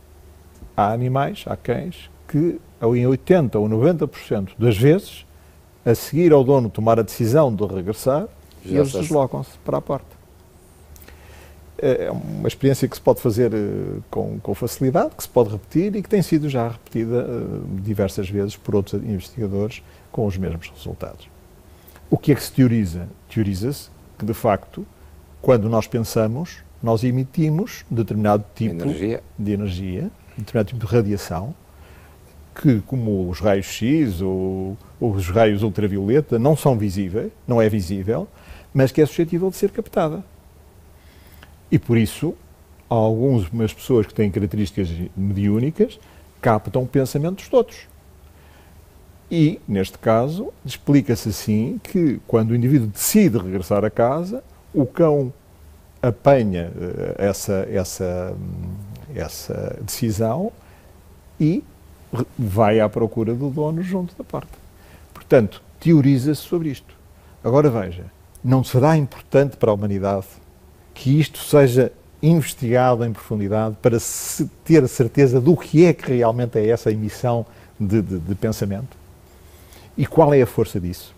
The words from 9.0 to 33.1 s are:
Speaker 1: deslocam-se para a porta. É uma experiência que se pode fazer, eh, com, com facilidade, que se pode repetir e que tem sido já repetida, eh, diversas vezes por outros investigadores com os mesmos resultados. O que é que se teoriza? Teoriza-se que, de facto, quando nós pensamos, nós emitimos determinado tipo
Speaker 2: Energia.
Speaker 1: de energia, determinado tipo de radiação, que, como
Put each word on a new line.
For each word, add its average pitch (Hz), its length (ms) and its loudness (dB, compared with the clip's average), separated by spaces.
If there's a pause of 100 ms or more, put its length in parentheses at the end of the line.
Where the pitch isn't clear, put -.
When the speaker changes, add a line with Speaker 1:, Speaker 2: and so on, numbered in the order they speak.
Speaker 1:
deslocam-se 139 580 -2
para 143 120 -4
a 143 40 -4
porta. - 340 -8 (1600)
É 127 340 -2
uma 104 360 -8
experiência 135 400 0
que - 80 -12
se - 60 -16
pode - 180 2
fazer, 117 340 0
eh, 101 460 -4 (100)
com, 104 300 -8
com 107 160 -8
facilidade, 135 600 -2
que - 80 -16
se - 60 -14
pode 117 200 2
repetir 160 460 -4
e 208 60 -4
que - 60 -12
tem 202 140 2
sido 156 280 0
já 120 200 -2
repetida, 117 580 -4
eh, 110 320 -8 (220)
diversas 98 480 -4
vezes 101 260 -4
por - 200 -4
outros 101 280 -2
investigadores 104 800 -6 (280)
com 117 140 -2
os 92 120 -4
mesmos 85 320 -6
resultados. - 580 -14 (840)
O - 80 2
que - 140 0
é 131 40 4
que - 80 -2
se - 80 -12
teoriza? 107 560 2 (220)
Teoriza-se 104 600 -4 (280)
que, - 80 -8
de 110 80 -4
facto, 110 520 -2 (560)
quando 113 260 4
nós 113 180 0
pensamos, 117 760 -2 (220)
nós 113 220 0
emitimos 151 840 -2
determinado 104 560 0 (100)
tipo 107 280 -4
Speaker 2:
Energia. 107 400 -4 (140)
Speaker 1:
de 104 140 -4
energia, 98 580 -4 (280)
determinado 107 320 -2
tipo 117 180 -8
de - 80 -14
radiação, 101 580 -2 (1080)
que, 127 260 4
como 107 420 -2